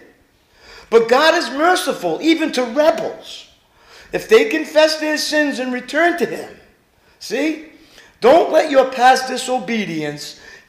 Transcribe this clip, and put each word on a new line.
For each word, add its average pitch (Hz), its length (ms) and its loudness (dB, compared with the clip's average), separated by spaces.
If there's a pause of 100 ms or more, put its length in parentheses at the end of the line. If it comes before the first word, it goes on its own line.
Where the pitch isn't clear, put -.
(920)
But 226 180 4
God 302 260 4
is 302 140 -2
merciful, 277 720 -2
even 311 320 0
to 254 100 -2
rebels, - 840 -2 (640)
if 180 160 -6
they 233 220 4
confess 311 500 0
their 302 160 -4
sins 294 420 -2
and 254 140 -6
return 311 460 -2
to 247 80 -2
him. - 280 -10 (680)
See? 294 500 -6 (500)
Don't 294 320 4
let 311 180 2
your 269 200 2
past 254 380 2
disobedience 190 1120 -6 (300)